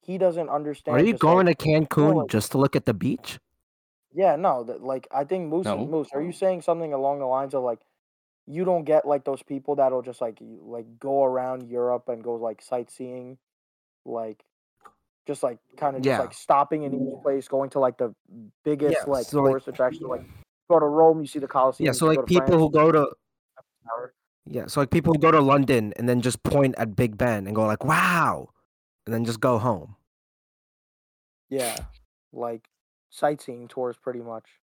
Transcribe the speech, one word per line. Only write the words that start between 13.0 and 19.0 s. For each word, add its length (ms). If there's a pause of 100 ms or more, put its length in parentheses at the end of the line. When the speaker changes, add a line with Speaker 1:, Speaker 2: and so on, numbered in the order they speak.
Speaker 1:
like, 400 (800)
just, 160
like, 160 (180)
kinda 240
just, 160
Speaker 2:
Yeah. 20
Speaker 1:
like, 140
stopping 500
in 120
each 180 (100)
place, 240
going 240
to, 80
like, 200
the 160 (500)
biggest, 400